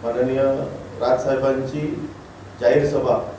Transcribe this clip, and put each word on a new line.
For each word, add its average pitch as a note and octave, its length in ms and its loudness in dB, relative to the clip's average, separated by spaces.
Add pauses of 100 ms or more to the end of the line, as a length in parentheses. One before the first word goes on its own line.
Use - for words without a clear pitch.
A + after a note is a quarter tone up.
माननीय B2+ 380 0 (580)
राजसाहेबांची C3+ 1080 0 (500)
जाहीर C#3 260 6
सभा B2+ 520 2